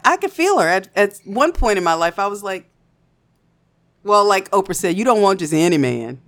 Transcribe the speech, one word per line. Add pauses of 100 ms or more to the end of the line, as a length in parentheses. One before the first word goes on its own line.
I
could
feel
her.
At,
at
one
point
in
my
life,
I
was
like, (1300)
well,
like
Oprah
said,
you
don't
want
just
any
man,